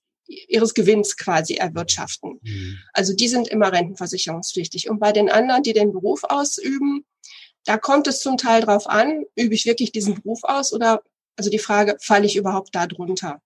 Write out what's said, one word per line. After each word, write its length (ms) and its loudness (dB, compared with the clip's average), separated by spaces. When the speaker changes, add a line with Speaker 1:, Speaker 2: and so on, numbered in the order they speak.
Speaker 1:
ihres 480 0
Gewinns 420 2
quasi 380 -2
erwirtschaften. 880 -6
Speaker 2:
Mhm. 360 -10
Speaker 1:
Also 220 0
die 140 2
sind 200 0
immer 240 2
rentenversicherungspflichtig. 1160 -4
Und 100 -2
bei 140 2
den 180 4
anderen, 320 4
die 100 0
den 200 4
Beruf 320 -2
ausüben, 800 -2
da 140 0
kommt 280 2
es 140 -2
zum 160 -2
Teil 260 4
drauf 240 2
an, 380 2
übe 200 0
ich 120 0
wirklich 260 0
diesen 220 0
Beruf 280 -8
aus 300 -2
oder, 300 2
also 140 -2
die 80 0
Frage, 420 2
falle 260 4
ich 100 2
überhaupt 380 -2
da 120 -2
drunter? 600 -8